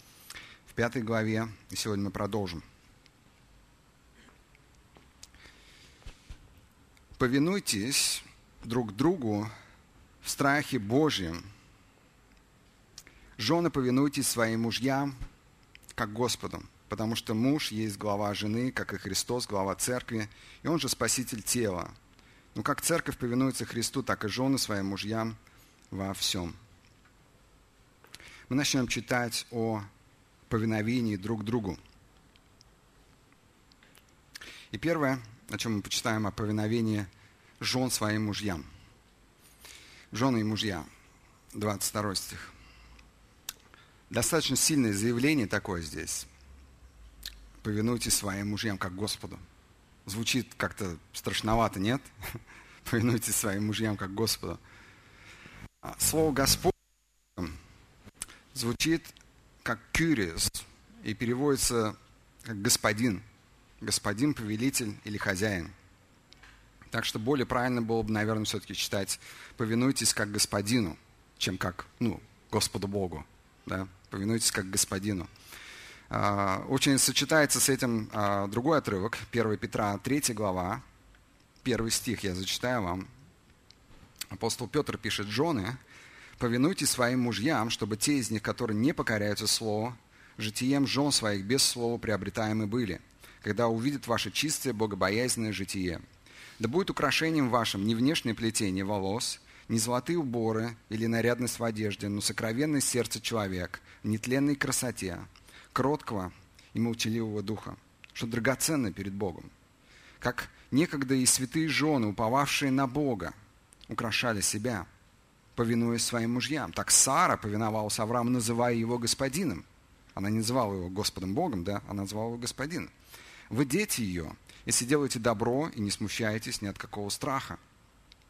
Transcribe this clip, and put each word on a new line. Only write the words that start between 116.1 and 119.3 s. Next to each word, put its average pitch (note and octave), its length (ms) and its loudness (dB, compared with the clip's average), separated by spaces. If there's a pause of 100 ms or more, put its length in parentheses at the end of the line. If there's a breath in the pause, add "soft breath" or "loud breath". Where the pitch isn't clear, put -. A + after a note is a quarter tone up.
мужьям. A#2+ 360 -2
Так - 200 -2
Сара C#3+ 440 6
повиновалась G#2+ 640 -2
Аврааму, A#2+ 300 0
называя A#2+ 460 2
его A#2 240 0
господином". C3 640 -2 (480)